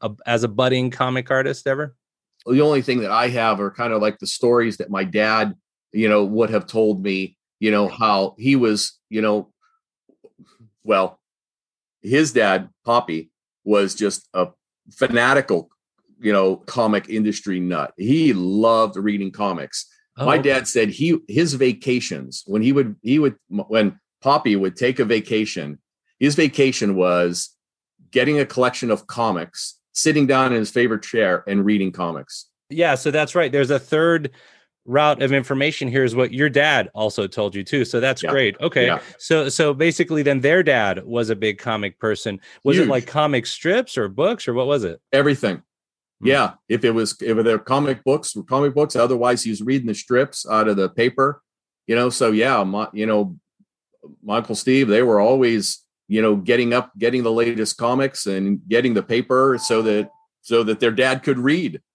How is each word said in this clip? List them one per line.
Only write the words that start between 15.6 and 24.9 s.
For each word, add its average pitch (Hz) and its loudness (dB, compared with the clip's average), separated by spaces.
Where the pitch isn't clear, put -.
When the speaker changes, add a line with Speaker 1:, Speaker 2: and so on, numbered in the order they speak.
Speaker 2:
you 104 0
know, 95 2
comic 110 -2
industry 104 -2
nut. 87 -4
He 135 2
loved 104 2
reading 98 -4
comics. 90 -6
Speaker 1:
Oh, 127 -6
Speaker 2:
My 135 4
Speaker 1:
okay. 139 0
Speaker 2:
dad 131 0
said 113 2
he, 147 0
his 139 0
vacations, 123 -2
when 104 0
he 131 4
would, 123 0
he 131 2
would, 139 0
when 104 0
Poppy 135 2
would 95 -2
take 123 -2